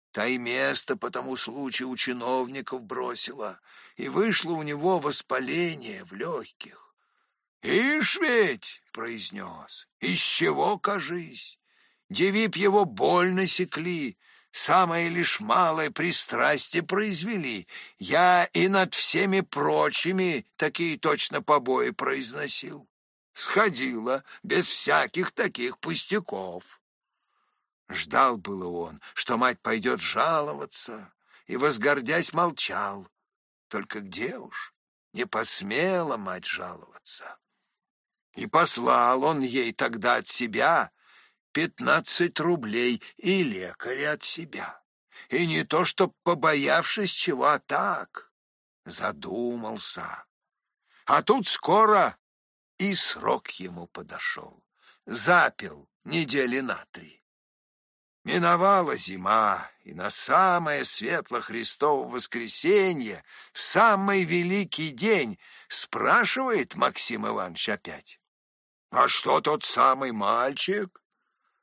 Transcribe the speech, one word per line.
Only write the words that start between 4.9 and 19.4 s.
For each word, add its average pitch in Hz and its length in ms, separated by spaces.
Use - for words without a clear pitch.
воспаление 135 1040
в 87 80
легких. 113 680
«Ишь 254 560
ведь», 226 640
произнес, 101 960
«из 165 180
чего, 165 600
кажись? 170 840
Деви 196 380
б 160 100
его 202 260
больно 180 640
секли, 165 720
самое 170 580
лишь 170 300
малое 160 520
пристрастие 147 920
произвели. 175 840
Я 175 540
и 170 140
над 190 280
всеми 190 480